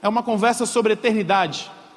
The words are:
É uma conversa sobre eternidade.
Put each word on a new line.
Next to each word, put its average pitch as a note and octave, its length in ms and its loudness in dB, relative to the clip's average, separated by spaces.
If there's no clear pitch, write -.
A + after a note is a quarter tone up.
É G3+ 80 2
uma A3+ 140 -2
conversa A#3 420 0
sobre A3 280 2
eternidade. G3 760 0